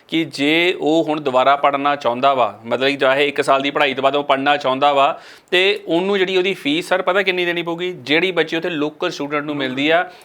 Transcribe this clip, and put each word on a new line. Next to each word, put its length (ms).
ਕਿ 180
ਜੇ 540
ਉਹ 240
ਹੁਣ 180
ਦੁਬਾਰਾ 340
ਪੜ੍ਹਨਾ 400
ਚਾਹੁੰਦਾ 380
ਵਾ, 320
ਮਤਲਬ 240
ਕਿ 60
ਚਾਹੇ 320
ਇੱਕ 140
ਸਾਲ 200
ਦੀ 100
ਪੜ੍ਹਾਈ 220
ਤੋਂ 100
ਬਾਅਦ 120
ਉਹ 80
ਪੜ੍ਹਨਾ 340
ਚਾਹੁੰਦਾ 360
ਵਾ, 280
ਤੇ 360
ਉਹਨੂੰ 300
ਜਿਹੜੀ 200
ਉਹਦੀ 160
ਫੀਸ 340
ਸਰ 140
ਪਤਾ 200
ਕਿੰਨੀ 240
ਦੇਣੀ 160
ਪਊਗੀ? 300
ਜਿਹੜੀ 400
ਬੱਚੀ 260
ਉੱਥੇ 120
ਲੋਕਲ 400
ਸਟੂਡੈਂਟ 360
ਨੂੰ 100
ਮਿਲਦੀ 340
ਆ, 220